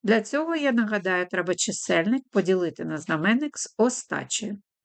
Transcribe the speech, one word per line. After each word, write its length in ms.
Для 180
цього, 360
я 160
нагадаю, 540
треба 280
чисельник 760
поділити 540
на 140
знаменник 600
з 180
остачею. 840